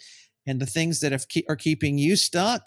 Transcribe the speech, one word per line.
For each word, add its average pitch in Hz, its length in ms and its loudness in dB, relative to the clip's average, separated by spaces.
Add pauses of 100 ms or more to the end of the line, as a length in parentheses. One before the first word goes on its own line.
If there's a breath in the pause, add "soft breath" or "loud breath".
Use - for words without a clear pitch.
(460 loud breath)
and 131 140 -2
the 135 60 -2
things 165 340 0
that 143 120 0
have 135 160 -4
ke-, - 200 -2
are 156 60 0
keeping 147 420 0
you 156 200 4
stuck, 208 500 0